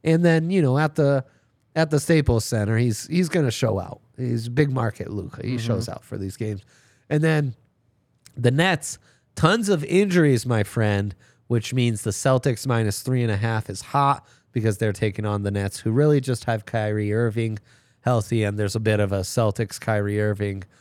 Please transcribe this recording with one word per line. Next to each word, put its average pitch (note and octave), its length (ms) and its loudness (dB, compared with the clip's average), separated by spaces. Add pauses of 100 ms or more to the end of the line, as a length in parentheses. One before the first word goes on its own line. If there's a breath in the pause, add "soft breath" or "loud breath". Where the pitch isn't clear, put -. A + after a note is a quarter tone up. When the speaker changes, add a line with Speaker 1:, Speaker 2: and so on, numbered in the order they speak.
Speaker 1:
And E3 200 4
then, E3 260 4
you F#3 120 2
know, C3+ 160 4
at D3+ 160 0
the, C#3 300 2 (500 soft breath)
at D#3 160 0
the D3+ 100 2
Staples C#3+ 440 2
Center, A2 320 0
he's, A#2 320 0
he's E3+ 200 0
gonna D3 220 0
show G#2+ 300 0
out. F2+ 200 -12 (160)
He's A#2+ 320 -4
big C3+ 240 2
market A#2 380 -4
Luka. - 320 -8
He B2+ 140 -4
Speaker 2:
Mm-hmm. A2+ 100 -6
Speaker 1:
shows A#2 220 -2
out - 160 -12
for - 140 -10
these G2 180 -8
games. G#2+ 260 -6 (480 soft breath)
And D3+ 120 0
then D3+ 320 0 (840)
the A#2+ 140 4
Nets, E3 480 2 (360 soft breath)
tons G3+ 340 4
of F3 160 2
injuries, F3 640 4
my A#2 160 2
friend, G#2 520 0 (340 soft breath)
which A#2 240 -2
means A#2+ 300 0
the A2 80 -2
Celtics C3 560 0
minus A2+ 360 0
three B2+ 200 0
and A2+ 100 0
a G2+ 40 0
half A2 340 -2
is F#2 100 -10
hot C#3 460 0 (260 soft breath)
because A2 260 0
they're G#2+ 140 0
taking G#2+ 320 -4
on G#2 200 -2
the G2+ 60 -2
Nets, G2 300 -4
who A2+ 120 -2
really D3 280 4
just B2+ 240 -4
have A2+ 220 -4
Kyrie G#2+ 460 -2
Irving A2 460 -2 (420 soft breath)
healthy, A#2 440 0
and G#2 140 -2
there's G#2 160 -2
a A#2 60 -4
bit G#2+ 200 2
of G2+ 120 0
a G2 80 0
Celtics G#2+ 600 -2
Kyrie G#2 400 -2
Irving G2+ 440 -4 (160 soft breath)